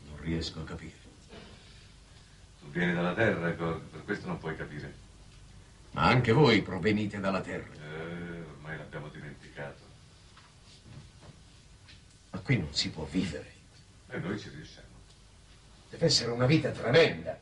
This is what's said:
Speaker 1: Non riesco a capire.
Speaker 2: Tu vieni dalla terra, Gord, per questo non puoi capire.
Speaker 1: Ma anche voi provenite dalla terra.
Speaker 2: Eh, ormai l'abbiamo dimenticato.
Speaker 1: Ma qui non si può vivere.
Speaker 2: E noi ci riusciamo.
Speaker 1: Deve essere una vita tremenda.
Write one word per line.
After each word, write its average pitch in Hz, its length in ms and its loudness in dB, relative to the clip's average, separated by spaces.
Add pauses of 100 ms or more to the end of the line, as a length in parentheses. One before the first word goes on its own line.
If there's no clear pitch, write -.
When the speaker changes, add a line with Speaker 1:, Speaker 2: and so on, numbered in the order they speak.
Speaker 1:
Non 76 140 -14
riesco 82 400 -4
a 76 40 -6
capire. 78 320 -12 (1600)
Speaker 2:
Tu 147 100 -16
vieni 175 240 0
dalla 87 180 0
terra, 90 380 2
Gord, 80 320 -4
per - 220 -14
questo - 240 -4
non 85 100 -6
puoi 80 180 -6
capire. 71 380 -10 (960)
Speaker 1:
Ma 78 160 2
anche 117 260 6
voi 113 300 8
provenite 101 580 0
dalla 95 220 0
terra. 90 320 -8
Speaker 2:
Eh, 85 680 -10
ormai 78 380 -12
l'abbiamo 73 300 -10
dimenticato. - 760 -14 (2500)
Speaker 1:
Ma - 80 -10
qui - 180 2
non 80 160 -2
si - 160 -2
può 80 160 -8
vivere. 76 480 -2 (560)
Speaker 2:
E - 80 -8
noi - 220 -4
ci - 100 -12
riusciamo. - 380 -16 (1040)
Speaker 1:
Deve - 160 0
essere 117 240 4
una 120 160 2
vita 156 240 6
tremenda. 123 720 4